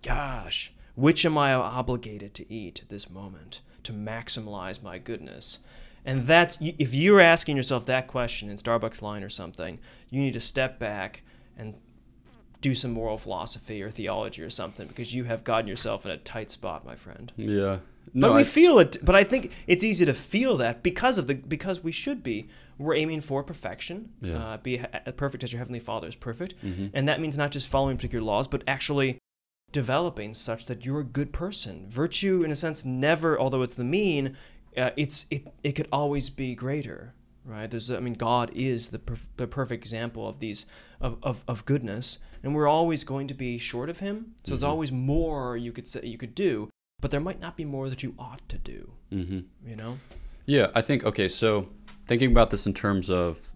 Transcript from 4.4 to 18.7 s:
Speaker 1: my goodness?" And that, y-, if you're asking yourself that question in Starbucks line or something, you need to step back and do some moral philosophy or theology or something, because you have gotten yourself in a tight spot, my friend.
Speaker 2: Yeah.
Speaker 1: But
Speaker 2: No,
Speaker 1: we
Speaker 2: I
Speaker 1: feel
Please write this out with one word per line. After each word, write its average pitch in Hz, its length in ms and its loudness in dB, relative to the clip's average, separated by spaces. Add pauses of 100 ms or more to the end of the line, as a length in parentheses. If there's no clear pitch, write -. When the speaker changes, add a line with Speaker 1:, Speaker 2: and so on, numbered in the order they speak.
Speaker 1:
my 90 160 -12
goodness?" - 640 -10 (440)
And 131 220 -2
that, 170 340 6
y-, 156 200 -4
if 127 140 2
you're 190 260 10
asking 165 360 8
yourself 127 300 0
that 127 220 2
question 117 420 -4
in 101 60 -10
Starbucks 113 460 0
line 104 200 -8
or 90 60 -10
something, 85 500 -10 (320)
you 131 100 0
need 139 120 2
to 117 80 -4
step 131 400 -2
back 104 420 -6 (340)
and 107 180 -12 (840)
do - 140 0
some 120 180 -2
moral 110 260 -4
philosophy 98 640 -6
or 104 80 -8
theology 104 500 -6
or 82 80 -10
something, 95 400 -6
because 120 260 -10
you 123 100 -2
have 117 200 -4
gotten 113 240 0
yourself 104 380 -4
in 98 40 -6
a 80 60 -4
tight - 340 -10
spot, 82 360 -8
my 62 100 -14
friend. - 400 -18
Speaker 2:
Yeah. 98 440 2 (340)
Speaker 1:
But 135 140 8
Speaker 2:
No, 240 60 10
Speaker 1:
we 285 60 10
Speaker 2:
I 277 40 10
Speaker 1:
feel 320 340 10